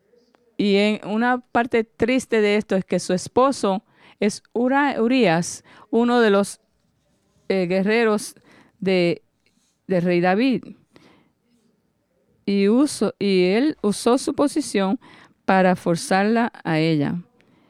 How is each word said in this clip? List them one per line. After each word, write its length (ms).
Y 200
en 300
una 320
parte 460
triste 560
de 160
esto 180
es 100
que 140
su 140
esposo 720
es 240
Ura-, 480
Urías, 640
uno 300
de 100
los, 300
eh, 180
guerreros 680
de, 420
de 140
rey 200
David. 440
Y 240
uso-, 520
y 240
él 380
usó 360
su 160
posición 640
para 320
forzarla 720
a 160
ella. 420